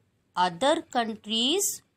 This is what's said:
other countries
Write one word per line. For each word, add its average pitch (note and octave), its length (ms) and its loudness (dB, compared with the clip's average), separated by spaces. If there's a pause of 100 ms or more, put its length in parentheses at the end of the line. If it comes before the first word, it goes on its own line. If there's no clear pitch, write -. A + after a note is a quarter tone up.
(360)
other F#3 460 2
countries A#3 1000 -2 (160)